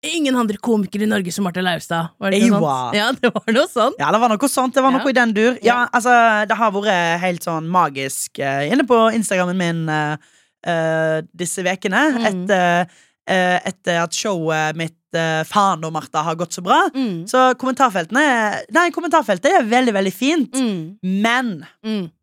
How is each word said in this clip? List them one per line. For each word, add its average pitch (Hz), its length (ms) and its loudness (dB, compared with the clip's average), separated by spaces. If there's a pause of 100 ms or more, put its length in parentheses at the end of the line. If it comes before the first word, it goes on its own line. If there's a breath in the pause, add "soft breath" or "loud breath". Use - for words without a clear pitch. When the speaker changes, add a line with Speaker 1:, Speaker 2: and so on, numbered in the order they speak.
Speaker 1:
«Ingen 294 380 -2
andre 220 240 0
komikere 208 400 0
i 214 80 0
Norge 190 240 -2
som 202 80 -4
Martha 175 180 -4
Leivestad.» 170 600 -4
Var 196 100 -2
det 190 80 2
ikke 226 140 4
noe 202 80 2
Speaker 2:
Ewa. 147 140 0 (180)
Speaker 1:
sånt? - 20 -6
Ja, 208 120 0 (120)
det 240 160 2
var 220 80 -4 (100)
noe 277 140 4
sånt. 240 320 0
Speaker 2:
Ja, 147 140 0
det 214 100 4
var 240 80 4
noe 220 180 0
sånt. 254 280 -2
Det 262 80 2
var 269 100 4
noe 262 80 0
Speaker 1:
Ja. 277 60 0
Speaker 2:
i 269 40 0
den 233 220 2
dur. 226 240 2
Ja, 226 160 4
Speaker 1:
Ja. 247 180 0
Speaker 2:
altså, 247 200 2 (340)
det 214 100 0
har 220 140 2
vært 185 480 0
helt 175 240 -2
sånn 160 240 -4
magisk, 147 720 -2
eh, 139 320 -2
inne 262 160 0
på 247 80 2 (180)
Instagrammen 185 460 0
min, 165 300 -2
eh, 151 280 -2 (460 soft breath)
eh, 160 600 -2 (120)
disse 180 320 -6
vekene, 190 380 0 (100)
Speaker 1:
Mm. 233 160 -2
Speaker 2:
etter, 180 560 0 (400 soft breath)
eh, 180 400 2
etter 175 380 -4
at 170 80 -8
showet 160 640 -2
mitt, 165 180 -8 (180)
eh, 160 300 0
Faen 190 420 0
og 160 80 -6
Martha 156 300 -4
har 165 140 -4
gått 170 180 -6
så 185 80 -12
bra. 220 160 2 (160)
Speaker 1:
Mm. 208 320 -4
Speaker 2:
Så 254 300 2
kommentarfeltene, 233 1120 0
nei, 339 220 2
kommentarfeltet 302 580 0
er 349 140 4
veldig, 240 300 2
veldig 196 200 0
fint. 277 380 0
Speaker 1:
Mm. 202 500 -4
Speaker 2:
Men, 208 640 -2 (180)
Speaker 1:
Mm. 208 240 -4 (140)